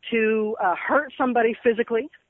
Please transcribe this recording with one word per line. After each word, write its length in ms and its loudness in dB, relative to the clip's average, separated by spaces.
to, 520 0
uh, 120 2
hurt 420 -2
somebody 460 2
physically 460 0